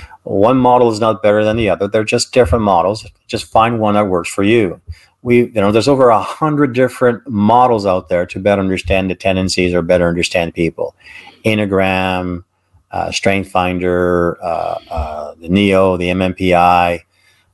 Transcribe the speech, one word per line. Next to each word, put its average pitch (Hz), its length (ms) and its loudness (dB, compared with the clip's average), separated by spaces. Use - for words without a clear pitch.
One 104 340 2
model 123 320 4
is 107 100 -4
not 110 220 -2
better 107 220 2
than 107 120 0
the 110 140 0
other. 95 180 -2
They're 110 160 0
just - 280 -4
different 120 320 2
models. 98 420 0
Just - 180 -8
find 113 340 2
one 107 140 0
that 104 140 2
works 87 200 -2
for - 140 -4
you. 104 380 2
We, 120 220 2
you - 160 -6
know, 101 120 2
there's 123 160 0
over 135 220 4
a 107 100 4
hundred 143 540 -2
different 123 540 -2
models 110 580 2
out 92 220 -2
there 90 180 -2
to - 140 -14
better 101 200 2
understand 95 500 -2
the 87 40 -6
tendencies 92 580 -2
or 87 100 0
better 87 260 2
understand 85 460 -4
people. 80 400 -4
Enneagram, 92 880 -2
uh, 87 220 -6
Strength 98 380 -2
Finder, 90 920 0
uh, 82 360 -6
uh, 76 460 -8
the 82 120 -16
neo, 95 480 2
the 87 140 -4
M 92 120 -2
M 92 120 -2
P 90 200 0
I, 87 480 2